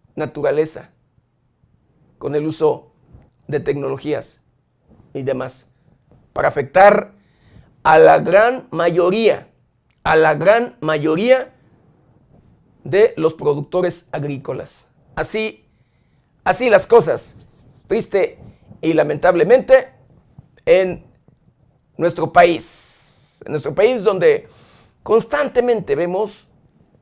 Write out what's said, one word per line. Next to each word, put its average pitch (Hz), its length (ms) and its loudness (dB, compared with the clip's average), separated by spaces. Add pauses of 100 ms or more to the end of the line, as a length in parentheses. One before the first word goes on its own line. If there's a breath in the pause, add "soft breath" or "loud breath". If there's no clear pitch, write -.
(140)
naturaleza 151 760 -4 (1300)
con 139 160 -8
el 151 120 -4
uso 156 460 -4 (560)
de 147 120 -4
tecnologías 139 840 -8 (680)
y 139 100 -10
demás 127 500 -8 (600)
para - 160 -2
afectar 202 640 2 (680 soft breath)
a 160 160 4
la 160 200 8
gran 202 520 0
mayoría, 175 800 0 (540)
a 160 140 0
la 156 180 2
gran 208 460 0
mayoría 156 760 -2 (1300)
de 196 340 2
los 160 180 -2
productores 147 800 -4
agrícolas. 139 760 -10 (260)
Así, 214 540 -6 (760)
así 190 260 -2
las 202 180 2
cosas, - 600 0 (400)
triste - 520 -2 (420)
y 165 120 -2
lamentablemente, 175 1000 2 (720)
en 180 420 0 (880)
nuestro 165 360 -4
país. - 1120 -2
En - 80 -10
nuestro 147 200 -8
país 226 300 2
donde 180 460 0 (560 soft breath)
constantemente 240 880 -2
vemos 180 540 -6 (540)